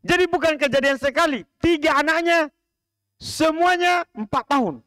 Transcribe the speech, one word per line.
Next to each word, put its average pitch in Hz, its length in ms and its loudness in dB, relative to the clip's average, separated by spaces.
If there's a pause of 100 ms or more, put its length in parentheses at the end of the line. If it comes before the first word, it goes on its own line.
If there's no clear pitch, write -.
Jadi 359 240 2
bukan 330 320 0
kejadian 277 400 0
sekali, 277 480 -2 (160)
tiga 311 400 2
anaknya 330 480 0 (720)
semuanya 349 960 0
empat 214 320 -6
tahun. 208 380 -2